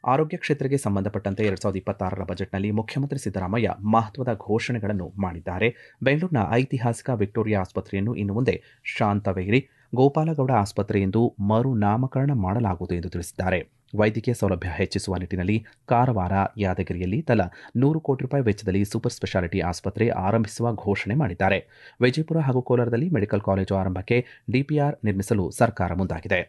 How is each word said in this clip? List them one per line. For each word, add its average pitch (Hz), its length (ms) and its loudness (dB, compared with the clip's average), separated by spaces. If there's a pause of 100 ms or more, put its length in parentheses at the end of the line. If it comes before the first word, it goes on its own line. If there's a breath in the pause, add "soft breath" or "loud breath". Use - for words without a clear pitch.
(120)
ಆರೋಗ್ಯ 156 300 2
ಕ್ಷೇತ್ರಕ್ಕೆ 139 360 0
ಸಂಬಂಧಪಟ್ಟಂತೆ 101 720 -2
ಎರಡ್ 95 120 -4
ಸಾವಿರದ 95 180 -2
ಇಪ್ಪತ್ತಾರರ 98 500 -4
ಬಜೆಟ್ನಲ್ಲಿ 95 400 -4 (100)
ಮುಖ್ಯಮಂತ್ರಿ 139 400 -4
ಸಿದ್ದರಾಮಯ್ಯ 98 500 -2 (240)
ಮಹತ್ವದ 120 380 0 (160)
ಘೋಷಣೆಗಳನ್ನು 104 600 -2 (160)
ಮಾಡಿದ್ದಾರೆ. 90 440 -2 (360 loud breath)
ಬೆಂಗಳೂರಿನ 147 380 2 (180)
ಐತಿಹಾಸಿಕ 127 500 -2 (120)
ವಿಕ್ಟೋರಿಯಾ 104 420 0
ಆಸ್ಪತ್ರೆಯನ್ನು 98 480 -4 (100)
ಇನ್ನು 101 160 -2
ಮುಂದೆ 123 180 2 (400 soft breath)
ಶಾಂತವೇರಿ 101 640 0 (400 soft breath)
ಗೋಪಾಲಗೌಡ 143 520 2 (120)
ಆಸ್ಪತ್ರೆ 101 380 -2
ಎಂದು 98 200 2 (300)
ಮರು 120 200 4 (140)
ನಾಮಕರಣ 131 460 0 (120)
ಮಾಡಲಾಗುವುದು 92 540 0
ಎಂದು 85 160 -6
ತಿಳಿಸಿದ್ದಾರೆ. 92 460 -2 (420)
ವೈದ್ಯಕೀಯ 110 400 2
ಸೌಲಭ್ಯ 92 400 0
ಹೆಚ್ಚಿಸುವ 92 400 -2
ನಿಟ್ಟಿನಲ್ಲಿ 92 360 -2 (340 loud breath)
ಕಾರವಾರ, 117 420 2 (320)
ಯಾದಗಿರಿಯಲ್ಲಿ 92 540 -2 (100)
ತಲಾ 107 180 4 (360 loud breath)
ನೂರು 156 240 2
ಕೋಟಿ 135 180 0
ರೂಪಾಯಿ 139 240 0
ವೆಚ್ಚದಲ್ಲಿ 101 320 0 (100)
ಸೂಪರ್ 113 260 -2
ಸ್ಪೆಷಾಲಿಟಿ 90 520 -2
ಆಸ್ಪತ್ರೆ 101 380 -2 (180)
ಆರಂಭಿಸುವ 113 480 0 (120)
ಘೋಷಣೆ 101 380 0
ಮಾಡಿದ್ದಾರೆ. 95 360 2 (460 loud breath)
ವಿಜಯಪುರ 156 440 0
ಹಾಗೂ 127 200 2
ಕೋಲಾರದಲ್ಲಿ 120 480 2
ಮೆಡಿಕಲ್ 101 320 0
ಕಾಲೇಜು 95 320 2
ಆರಂಭಕ್ಕೆ 92 380 0 (340 loud breath)
ಡಿ 127 160 4
ಪಿ 151 160 0
ಆರ್ 143 120 -2 (120)
ನಿರ್ಮಿಸಲು 98 360 0 (160)
ಸರ್ಕಾರ 98 400 2
ಮುಂದಾಗಿದೆ. 87 480 -2